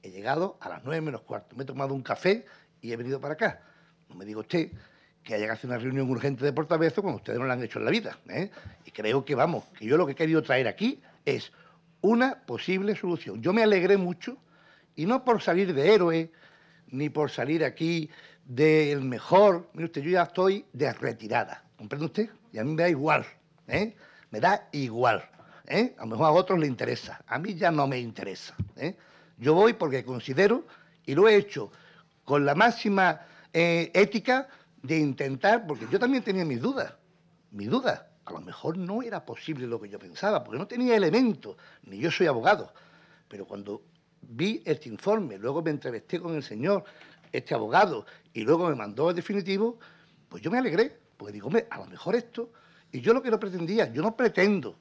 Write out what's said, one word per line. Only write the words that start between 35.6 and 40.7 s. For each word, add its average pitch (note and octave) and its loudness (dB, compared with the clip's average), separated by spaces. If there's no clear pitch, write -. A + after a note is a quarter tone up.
porque A#2 -6
yo F#3 0
también B3 2
tenía F#3+ -2
mis B2+ -2
dudas, B3+ -4
mis G#2 -8
dudas. D3 0
A - -14
lo - -12
mejor C#3 -8
no G3 -6
era A3 -10
posible B2+ -10
lo A#2 -6
que G#2 -16
yo G2+ -14
pensaba, F3 -2
porque G#2+ -8
no G3 -6
tenía A#3+ 2